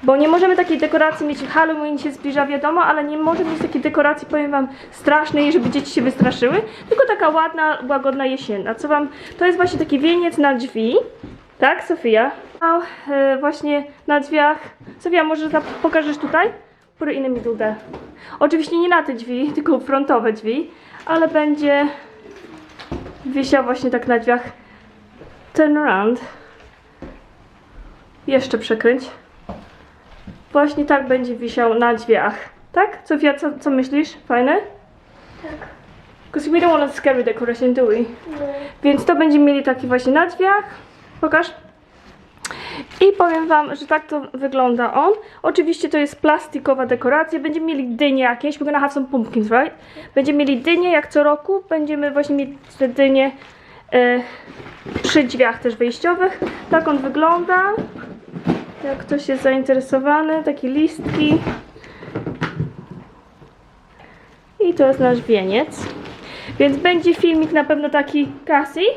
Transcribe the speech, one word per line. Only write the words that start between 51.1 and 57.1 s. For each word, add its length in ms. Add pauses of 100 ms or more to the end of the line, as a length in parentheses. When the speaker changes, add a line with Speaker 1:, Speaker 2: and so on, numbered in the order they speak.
Speaker 1:
roku. 460
Będziemy 420
właśnie 260
mieli 220 (200)
te 100
dynie, 420 (640)
e, 280 (840)
przy 220
drzwiach 360
też 160
wejściowych. 640 (300)
Tak 180
on 100
wygląda. 640 (1200)